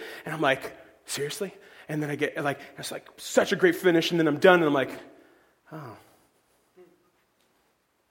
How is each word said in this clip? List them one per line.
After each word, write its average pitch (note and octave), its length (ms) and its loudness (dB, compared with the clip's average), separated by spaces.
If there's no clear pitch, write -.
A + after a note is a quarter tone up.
And D#3+ 100 -8
I'm D#3+ 60 -4
like, C3+ 360 0
"Seriously?" C#3 460 -8
And D3+ 140 -4
then D3 80 -6
I D3 40 -6
get, D3 300 -4
like, C#3 160 -4
it's, - 140 -12
like, - 240 -16
such - 360 0
a F#3+ 40 0
great E3+ 180 4
finish, E3 360 2
and E3+ 100 0
then D#3+ 80 4
I'm C#3+ 100 0
done, F3+ 180 8
and E3 100 4
I'm C#3+ 80 2
like, C3 160 -2
"Oh. C3 240 -16